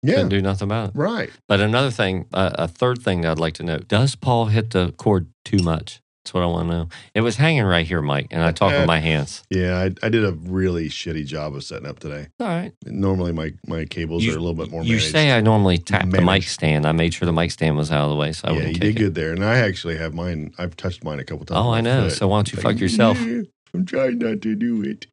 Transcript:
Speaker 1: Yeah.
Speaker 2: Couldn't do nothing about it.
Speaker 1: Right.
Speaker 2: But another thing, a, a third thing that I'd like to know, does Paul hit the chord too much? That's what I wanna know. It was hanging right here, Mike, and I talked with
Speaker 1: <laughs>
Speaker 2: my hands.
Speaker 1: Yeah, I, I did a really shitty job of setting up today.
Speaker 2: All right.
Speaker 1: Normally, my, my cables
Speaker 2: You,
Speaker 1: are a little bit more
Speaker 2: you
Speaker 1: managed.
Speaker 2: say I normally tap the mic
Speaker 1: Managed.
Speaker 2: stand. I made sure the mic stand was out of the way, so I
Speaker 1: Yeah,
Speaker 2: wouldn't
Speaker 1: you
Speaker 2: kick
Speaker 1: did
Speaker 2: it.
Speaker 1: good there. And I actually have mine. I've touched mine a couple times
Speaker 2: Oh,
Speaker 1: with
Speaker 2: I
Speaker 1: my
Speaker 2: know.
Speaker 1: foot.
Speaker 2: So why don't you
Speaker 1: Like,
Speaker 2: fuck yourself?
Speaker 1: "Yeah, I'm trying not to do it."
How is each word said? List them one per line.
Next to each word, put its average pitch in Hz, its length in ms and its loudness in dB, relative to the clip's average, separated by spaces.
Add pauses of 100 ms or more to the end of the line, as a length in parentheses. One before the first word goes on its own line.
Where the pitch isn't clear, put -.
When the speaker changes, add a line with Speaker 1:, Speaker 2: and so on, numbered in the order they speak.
Speaker 1:
Yeah. 165 120 2
Speaker 2:
Couldn't 90 140 2
do 98 120 2
nothing 98 260 -2
about 107 220 -2
it. 110 60 -12
Speaker 1:
Right. 208 340 -4 (180)
Speaker 2:
But 101 120 4
another 120 320 2
thing, 95 420 -2
a, 92 260 2
a 85 80 0
third 123 340 -2
thing 92 200 0
that 82 100 0
I'd 78 80 -2
like 80 160 -2
to 80 80 -10
know, 85 160 -4
does 123 360 0
Paul 120 320 0
hit 113 240 0
the 90 260 2
chord 95 300 2 (160)
too - 160 2
much? 82 400 -2 (240)
That's - 100 -16
what 90 100 0
I 87 40 2
wanna 85 240 0
know. 85 180 -4 (240)
It 107 80 0
was 117 140 2
hanging 147 300 4
right 85 200 4
here, 85 160 -2
Mike, 71 300 -2
and 82 120 -2
I 82 80 2
talked 92 260 2
with - 100 2
Speaker 1:
<laughs> - 0 -
Speaker 2:
my 82 120 2
hands. 78 520 -2
Speaker 1:
Yeah, 90 260 0
I, 92 280 -2
I 113 40 0
did 110 160 2
a 95 80 0
really 87 560 -2
shitty 78 380 -6
job 76 280 -8
of 69 80 -12
setting - 240 -12
up 73 120 -14
today. 73 280 -12 (120)
Speaker 2:
All 240 80 -4
right. 175 240 -4 (140)
Speaker 1:
Normally, 95 460 0
my, 80 220 -4 (140)
my 82 180 -4
cables 82 380 -4
Speaker 2:
You, 80 100 0
Speaker 1:
are 78 40 -4
a - 20 -4
little 85 160 -4
bit 78 160 -8
more 82 120 -8
Speaker 2:
you 113 120 2
Speaker 1:
managed. 107 160 0
Speaker 2:
say 151 200 4
I 117 100 4
normally 104 360 4
tap 92 240 0
the 92 60 0 (100)
mic 87 80 4
Speaker 1:
Managed. 92 240 2
Speaker 2:
stand. 76 380 2
I 80 60 2
made 85 200 2
sure - 140 -4
the 85 60 2
mic 82 180 2
stand 78 260 0
was 76 140 -2
out 73 140 2
of 73 40 0
the 73 60 0
way, 76 180 -2
so 78 140 -8
I 78 40 0
Speaker 1:
Yeah, 78 60 2
Speaker 2:
wouldn't 78 180 -2
Speaker 1:
you 85 60 -2
Speaker 2:
kick 107 140 2
Speaker 1:
did 113 60 0
Speaker 2:
it. - 40 4
Speaker 1:
good 87 100 0
there. 80 180 -4
And 92 120 -2
I 117 140 4
actually 90 380 0
have 80 180 -6
mine. 85 420 -4
I've 87 180 -6
touched - 280 -8
mine 76 160 -6
a 69 40 -8
couple 73 220 -10
times - 180 -4
Speaker 2:
Oh, 120 60 2
Speaker 1:
with 113 80 2
Speaker 2:
I 113 40 2
Speaker 1:
my - 0 -
Speaker 2:
know. 117 280 2
Speaker 1:
foot. - 80 -2
Speaker 2:
So 101 100 2
why 101 100 4
don't 104 140 2
you - 60 -8
Speaker 1:
Like, 92 60 -4
Speaker 2:
fuck 113 160 2
yourself? 110 420 4
Speaker 1:
"Yeah, 240 200 -2 (340)
I'm 92 100 0
trying 131 320 0
not 110 240 -2
to 110 140 0
do 113 280 0
it." - 300 -6